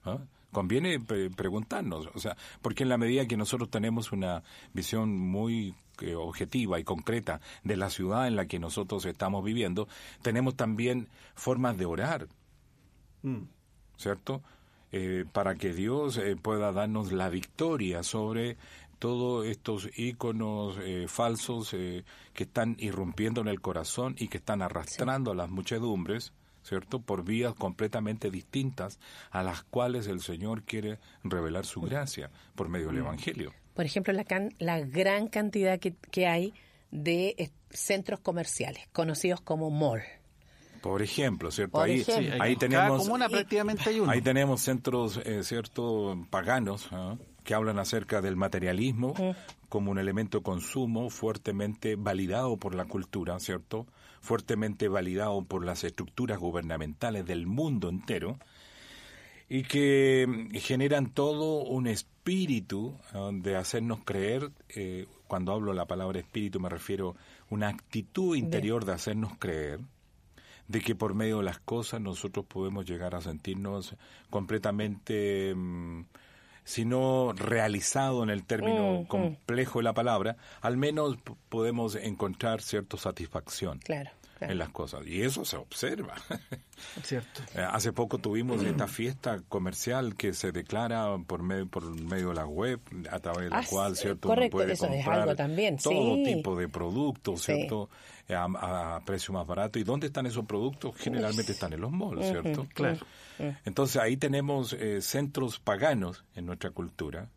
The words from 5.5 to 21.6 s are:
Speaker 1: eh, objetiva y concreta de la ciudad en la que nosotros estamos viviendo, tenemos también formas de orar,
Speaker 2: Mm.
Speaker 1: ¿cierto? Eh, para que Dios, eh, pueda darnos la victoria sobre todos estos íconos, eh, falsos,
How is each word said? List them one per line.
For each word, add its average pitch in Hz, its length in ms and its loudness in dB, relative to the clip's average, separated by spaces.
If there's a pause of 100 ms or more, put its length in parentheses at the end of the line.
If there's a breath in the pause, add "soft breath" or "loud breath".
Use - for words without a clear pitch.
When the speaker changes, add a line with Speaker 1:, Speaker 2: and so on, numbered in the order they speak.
Speaker 1:
eh, 85 140 -4
objetiva 85 680 0
y 78 40 -8
concreta 85 560 -2 (240 loud breath)
de 98 120 0
la 95 140 0
ciudad 104 380 0
en 113 80 2
la 92 100 2
que 90 120 -4
nosotros 92 460 -4
estamos 95 400 0
viviendo, 107 440 0 (340 loud breath)
tenemos 127 340 2
también 120 520 0 (260 loud breath)
formas 123 420 2
de 92 80 0
orar, 90 440 -2 (920)
Speaker 2:
Mm. 127 200 -4 (560)
Speaker 1:
¿cierto? 135 440 -4 (480 soft breath)
Eh, 92 420 -2
para 95 240 2
que 90 180 -2
Dios, 123 420 0
eh, 101 240 0
pueda 104 320 0
darnos 104 400 0
la 92 160 0
victoria 92 760 0
sobre 113 540 -2 (420 loud breath)
todos 123 460 0
estos 107 540 -4
íconos, 110 800 -2
eh, 90 280 -2
falsos, 117 680 -2